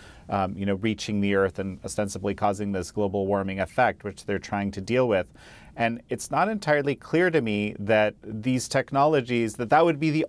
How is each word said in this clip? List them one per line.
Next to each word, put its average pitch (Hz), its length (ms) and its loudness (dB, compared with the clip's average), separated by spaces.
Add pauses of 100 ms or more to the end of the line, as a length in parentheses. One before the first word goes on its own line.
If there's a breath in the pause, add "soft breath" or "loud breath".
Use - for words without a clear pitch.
(300 loud breath)
um, 95 280 -2
you 98 80 -4
know, 98 80 0
reaching 104 480 -2
the 101 140 2
earth 98 240 2
and 95 260 -6
ostensibly 101 480 -4
causing 101 380 -2
this 92 180 -4
global 101 380 -2
warming 98 320 -2
effect, 104 440 0
which - 220 -12
they're 98 140 -2
trying 101 320 -4
to 98 100 -8
deal 123 260 2
with. 95 200 2 (480 loud breath)
And 117 340 -2
it's - 220 -6
not 170 180 0
entirely 147 460 0
clear 175 340 0
to 160 100 2
me 104 380 0
that 107 460 2
these 110 440 -2
technologies, 131 920 2
that 117 120 -4
that 156 160 6
would 160 140 2
be 156 100 0
the 156 200 0